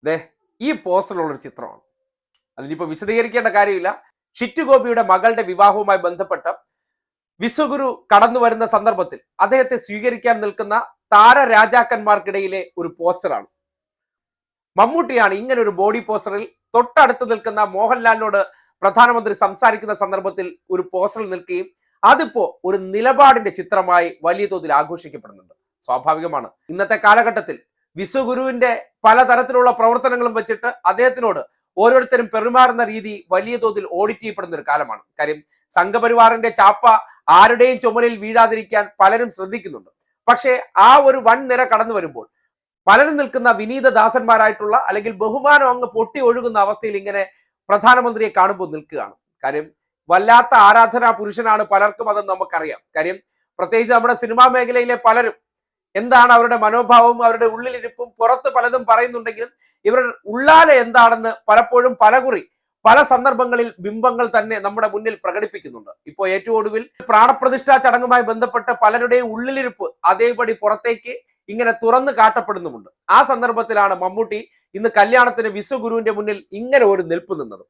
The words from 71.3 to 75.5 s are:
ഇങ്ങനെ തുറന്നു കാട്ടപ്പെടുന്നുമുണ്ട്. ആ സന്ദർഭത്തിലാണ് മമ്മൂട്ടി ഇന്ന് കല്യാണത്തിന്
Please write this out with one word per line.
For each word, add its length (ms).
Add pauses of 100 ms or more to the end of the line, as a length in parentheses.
ഇങ്ങനെ 200 (100)
തുറന്നു 380
കാട്ടപ്പെടുന്നുമുണ്ട്. 680 (280)
ആ 20 (120)
സന്ദർഭത്തിലാണ് 720
മമ്മൂട്ടി 380 (380)
ഇന്ന് 180
കല്യാണത്തിന് 580